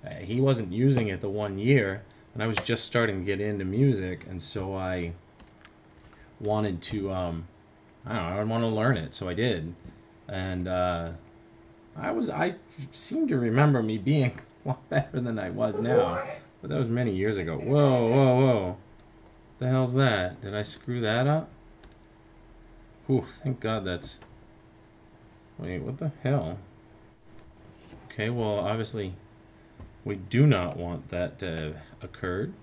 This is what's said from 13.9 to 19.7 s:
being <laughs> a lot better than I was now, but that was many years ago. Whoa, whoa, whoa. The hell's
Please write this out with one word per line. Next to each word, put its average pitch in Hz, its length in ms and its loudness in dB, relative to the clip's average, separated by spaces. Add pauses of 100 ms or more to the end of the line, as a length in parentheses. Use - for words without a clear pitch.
being 131 420 2 (120)
<laughs> - 140 -18
a - 40 -4
lot - 200 -6
better 135 300 0
than 117 200 -4
I 92 100 -4
was 107 300 -2
now, 120 440 2 (380)
but - 80 -10
that - 80 -2
was 117 120 0
many 120 220 0
years 101 260 0
ago. 80 200 -4
Whoa, 127 500 6
whoa, 127 280 6
whoa. 110 420 4 (800)
The 127 100 -2
hell's 127 280 2